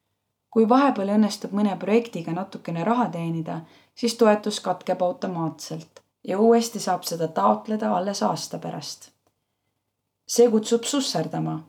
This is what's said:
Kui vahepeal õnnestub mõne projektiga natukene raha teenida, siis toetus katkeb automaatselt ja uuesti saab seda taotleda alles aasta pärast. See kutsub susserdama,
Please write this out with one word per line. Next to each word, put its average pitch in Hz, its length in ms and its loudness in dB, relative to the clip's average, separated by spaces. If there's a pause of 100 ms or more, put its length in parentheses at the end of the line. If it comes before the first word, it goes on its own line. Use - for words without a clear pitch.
(500)
Kui 226 180 4
vahepeal 208 460 4
õnnestub 208 380 2
mõne 202 280 0
projektiga 185 520 0
natukene 170 520 -6
raha 233 280 2
teenida, 165 480 -6 (340)
siis 226 220 -2
toetus 214 440 2
katkeb 185 420 -4
automaatselt 165 1000 -6 (220)
ja 190 140 -4
uuesti 226 420 4
saab 180 280 -2
seda 165 200 -2
taotleda 214 680 0
alles 196 260 -4
aasta 175 360 -2
pärast. - 520 -12 (1200)
See 240 220 6
kutsub 220 340 0
susserdama, 160 840 -4